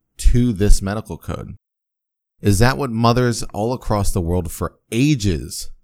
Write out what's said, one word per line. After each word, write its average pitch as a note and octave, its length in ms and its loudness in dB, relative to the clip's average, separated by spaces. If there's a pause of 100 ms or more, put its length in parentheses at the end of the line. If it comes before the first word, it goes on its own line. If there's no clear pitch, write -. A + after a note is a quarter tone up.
(160)
to B2 360 4
this G2+ 280 4
medical G2 380 -8
code? - 380 -10 (840)
Is G2+ 200 4
that C3 180 4
what C3+ 140 -6
mothers A#2 500 2 (100)
all A2+ 200 -4
across G#2 400 -2
the G2+ 80 -2
world E2+ 320 -2
for - 260 -8 (140)
ages G#2+ 800 -2 (140)